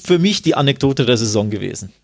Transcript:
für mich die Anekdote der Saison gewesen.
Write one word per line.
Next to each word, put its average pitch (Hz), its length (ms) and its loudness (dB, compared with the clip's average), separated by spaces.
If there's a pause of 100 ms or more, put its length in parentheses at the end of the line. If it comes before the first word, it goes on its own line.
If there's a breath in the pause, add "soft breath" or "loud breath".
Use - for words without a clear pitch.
für 175 160 2
mich 196 240 0
die 160 120 0
Anekdote 139 520 0
der 123 100 4
Saison 107 320 0
gewesen. 98 560 -8